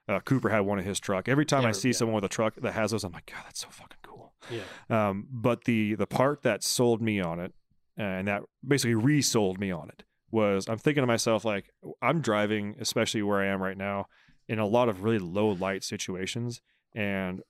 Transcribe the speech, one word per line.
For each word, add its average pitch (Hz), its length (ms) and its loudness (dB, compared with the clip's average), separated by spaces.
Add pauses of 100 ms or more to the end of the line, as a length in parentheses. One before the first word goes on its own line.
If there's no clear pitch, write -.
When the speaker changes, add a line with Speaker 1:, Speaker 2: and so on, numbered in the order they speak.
Speaker 1:
Uh, 98 120 0
Cooper 123 280 2
had 107 120 4
one 101 180 0
in 90 60 -4
his 98 140 -4
truck. 95 280 -4
Every 139 180 4
time 139 180 2
I 117 60 4
Speaker 2:
Yeah, - 40 2
Speaker 1:
see 127 160 0
Speaker 2:
yeah. 120 40 4
Speaker 1:
someone 113 220 0
with 104 100 0
a 92 40 -2
truck 110 260 -2
that 104 180 -4
has 107 180 0
those, 104 120 -2
I'm 92 80 -8
like, - 140 -16
"God, - 200 -16
that's - 140 -14
so - 100 -12
fucking - 340 -18
cool." - 300 -20 (160)
Speaker 2:
Yeah. 117 120 -6 (480)
Speaker 1:
Um, 98 200 -4
but 117 360 0
the, 107 300 2
the 98 120 0
part 135 360 0
that 104 200 0
sold 117 380 2
me 107 180 0
on 85 220 -2
it, 92 120 -10 (440)
and 95 300 -4
that 104 160 -2 (220)
basically 127 300 2
resold 110 640 2
me 101 120 -4
on 80 180 -8
it, - 140 -20 (280)
was 101 380 2
I'm 113 80 -2
thinking 143 260 2
to 127 40 2
myself, 113 360 2
like, 104 260 -2 (320)
I'm 151 200 2
driving, 107 580 0
especially 113 420 0
where 101 200 2
I 98 60 0
am 98 140 0
right 95 160 -4
now, 98 300 -4 (400)
in 110 120 -2
a 107 60 2
lot 120 240 4
of 95 140 -2
really 113 160 2
low 98 300 0
light 95 340 -2
situations. 104 800 -6 (340)
And 95 540 -4